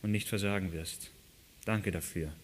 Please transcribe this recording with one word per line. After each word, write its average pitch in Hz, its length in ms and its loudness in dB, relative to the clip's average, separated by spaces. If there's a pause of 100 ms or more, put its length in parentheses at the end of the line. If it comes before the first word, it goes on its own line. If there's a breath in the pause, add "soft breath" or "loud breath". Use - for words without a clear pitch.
und 104 100 2
nicht 107 160 2
versagen 101 440 2
wirst. - 380 -6 (540)
Danke 107 260 2
dafür. 80 420 -2 (120)